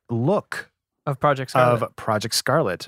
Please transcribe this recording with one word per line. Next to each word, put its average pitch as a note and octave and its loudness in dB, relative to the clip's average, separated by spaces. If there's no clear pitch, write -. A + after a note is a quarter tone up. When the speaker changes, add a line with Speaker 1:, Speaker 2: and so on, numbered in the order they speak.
Speaker 1:
look B2+ -2
Speaker 2:
Of C#3 -6
Project C3+ 0
Scarlet. B2 4
Speaker 1:
of - -8
Project A2 -4
Scarlet. B2 0